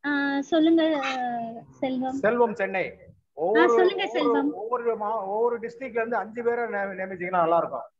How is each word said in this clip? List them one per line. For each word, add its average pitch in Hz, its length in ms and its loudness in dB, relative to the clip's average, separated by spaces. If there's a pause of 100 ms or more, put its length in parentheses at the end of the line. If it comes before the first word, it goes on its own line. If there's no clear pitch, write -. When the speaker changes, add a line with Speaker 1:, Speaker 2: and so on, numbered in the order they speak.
Speaker 1:
ஆ, 277 360 0
சொல்லுங்க, 320 600 4
ஆ, 262 100 -2 (640)
செல்வம். 262 360 -2
Speaker 2:
செல்வம் 233 400 2
சென்னை. 190 360 -2
Speaker 1:
ஆ, - 200 -20 (220)
Speaker 2:
ஒவ்வொரு, 180 360 4
Speaker 1:
சொல்லுங்க 381 340 4
Speaker 2:
ஒவ்வொரு, 403 60 -4
Speaker 1:
செல்வம். 285 440 0
Speaker 2:
ஒவ்வொரு 233 420 -2
மா-, 208 280 -4
ஒவ்வொரு 226 360 -2
டிஸ்ட்ரிக்ட்ல 233 380 -8
இருந்து 226 180 -2
அஞ்சு 220 280 -6
பேரை 233 240 0
நிய-, 196 280 -4
நியமிச்சீங்கன்னா 185 440 -4
நல்லா 165 180 4
இருக்கும். 143 280 -4 (140)